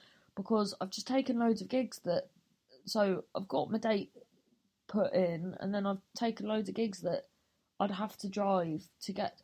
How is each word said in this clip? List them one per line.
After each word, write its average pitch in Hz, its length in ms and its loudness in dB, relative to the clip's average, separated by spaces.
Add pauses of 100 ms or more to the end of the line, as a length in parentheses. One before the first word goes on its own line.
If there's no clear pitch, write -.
(360)
because 202 460 2
I've 190 80 -2
just - 180 -8
taken 262 320 2
loads 226 220 4
of 185 80 -10
gigs 254 300 0
that, - 300 0 (560)
so 202 380 2 (100)
I've 196 140 -4
got - 240 0
my 220 60 2
date 220 340 0 (760)
put 202 260 2
in 175 480 0
and 196 120 -2
then 196 120 -2
I've 190 160 -2 (140)
taken 226 320 -2
loads 214 200 0
of 190 80 -6
gigs 214 260 -2
that 175 260 -2 (520)
I'd 202 120 2
have 202 260 -6
to 202 120 -6
drive 190 540 2 (180)
to 196 120 -4
get, - 300 -4